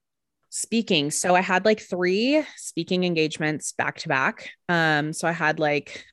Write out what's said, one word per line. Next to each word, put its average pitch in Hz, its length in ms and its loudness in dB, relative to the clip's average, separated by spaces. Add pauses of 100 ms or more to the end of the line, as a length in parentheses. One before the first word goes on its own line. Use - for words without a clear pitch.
(520)
speaking. 165 600 0
So 180 240 2
I 185 60 4
had, 185 220 0
like, 214 160 4
three 208 640 0 (120)
speaking 180 480 -2
engagements 156 680 -2
back 139 260 -4
to - 100 -8
back. 139 420 -2 (180)
Um, 156 440 2
so 165 160 -4
I 165 40 2
had, 156 280 0
like, 147 520 -2